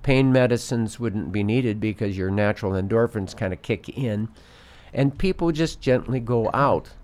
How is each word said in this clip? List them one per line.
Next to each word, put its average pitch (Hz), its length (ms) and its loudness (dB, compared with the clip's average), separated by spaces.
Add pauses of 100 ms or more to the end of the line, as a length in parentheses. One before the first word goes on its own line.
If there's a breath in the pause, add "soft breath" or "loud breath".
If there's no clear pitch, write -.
Pain 131 300 4
medicines 120 640 2
wouldn't 104 320 -4
be 101 140 0
needed 110 340 0
because 101 400 -2
your 95 120 -2
natural 104 420 0
endorphins 101 640 0
kinda 92 180 -4
kick - 340 -6
in. 113 420 -4 (640 loud breath)
And 139 240 0
people 170 360 0
just 156 280 -2
gently 127 380 0
go 117 340 0
out - 380 2 (140)